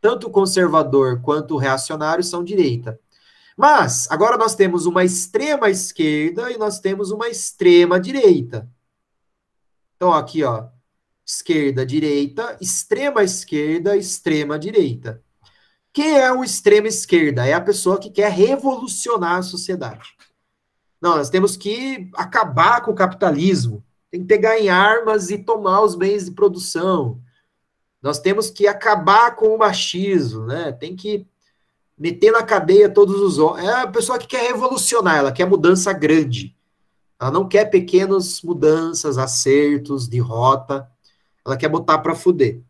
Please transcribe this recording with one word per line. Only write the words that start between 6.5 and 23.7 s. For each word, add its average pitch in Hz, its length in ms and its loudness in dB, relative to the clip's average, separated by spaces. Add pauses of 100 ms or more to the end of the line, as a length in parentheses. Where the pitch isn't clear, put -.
e 247 60 -10
nós 208 220 -6
temos 190 300 -4
uma 214 200 -6
extrema 175 720 4
direita. 185 680 0 (1300)
Então, 180 180 2
aqui, 151 300 -2
ó, 117 240 -4 (580)
esquerda, 139 600 0
direita, 143 760 0
extrema 220 640 0
esquerda, 170 720 -2
extrema 151 640 -2
direita. 147 640 -2 (680)
Quem 302 240 2
é 254 140 4
o 254 120 -2
extrema 208 460 2
esquerda? 147 580 0
É 143 60 2
a 175 80 0
pessoa 196 360 -2
que 196 140 -12
quer 208 180 0
revolucionar 233 1080 -2
a 185 40 -4
sociedade. 170 720 -10 (880)
Não, 170 140 2
nós 139 140 -2
temos 190 260 0
que 220 580 -8
acabar 185 680 0
com 226 100 -4
o 190 40 0
capitalismo. 160 840 0 (300)